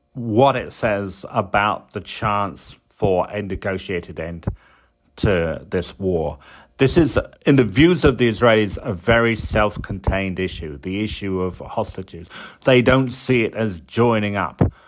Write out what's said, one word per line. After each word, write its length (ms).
what 460
it 160
says 560
about 640
the 80
chance 760
for 400
a 120
negotiated 760
end. 260
To 520
this 280
war. 420
This 200
is, 200
in 100
the 80
views 400
of 140
the 100
Israelis, 540
a 100
very 440
self-contained 1040
issue, 380
the 260
issue 360
of 200
hostages. 680
They 160
don't 280
see 340
it 120
as 240
joining 560
up 260